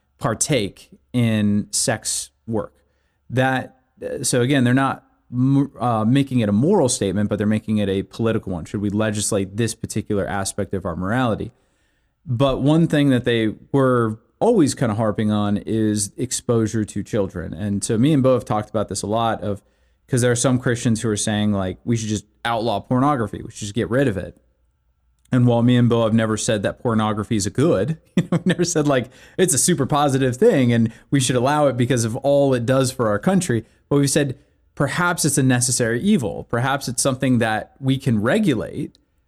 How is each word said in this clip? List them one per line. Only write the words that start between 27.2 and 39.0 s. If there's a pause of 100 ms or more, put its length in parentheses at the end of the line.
is
a
good,
<laughs>
you
know,
we've
never
said,
like, (280)
it's
a
super
positive
thing
and (180)
we
should
allow
it
because
of
all
it
does
for
our
country, (240)
but
we've
said, (380)
perhaps
it's
a
necessary
evil.
Perhaps
it's
something
that
we
can
regulate. (300)